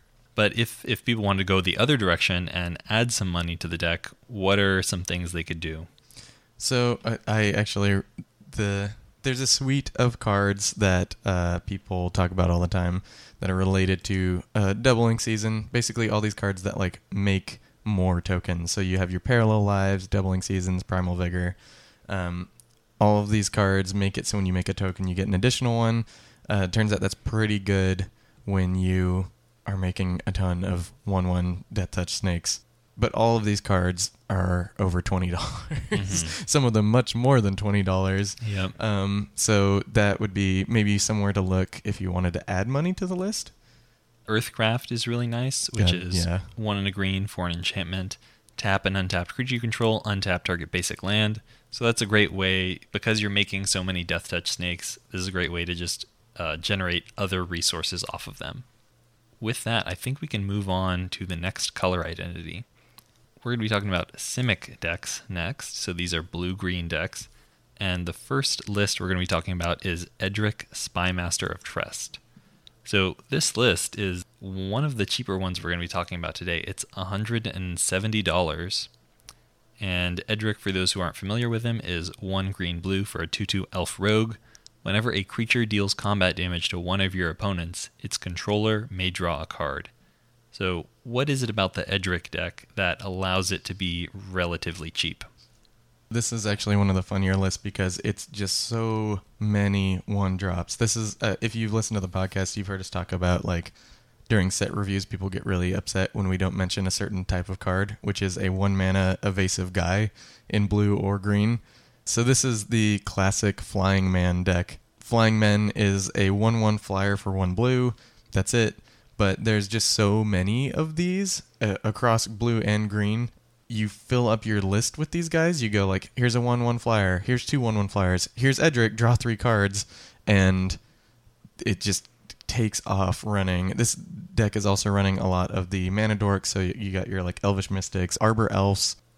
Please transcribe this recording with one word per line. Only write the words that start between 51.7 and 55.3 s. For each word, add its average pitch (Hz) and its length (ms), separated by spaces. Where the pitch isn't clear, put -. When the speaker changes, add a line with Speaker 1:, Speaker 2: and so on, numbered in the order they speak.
Speaker 1:
So 123 80
that's 117 160
a 110 60
great 104 260
way, 92 460
because 110 300
you're 104 80
making 101 380
so 92 160
many 90 200
Death 85 260
Touch 87 220
snakes, - 460
this 92 100
is 92 60
a 98 40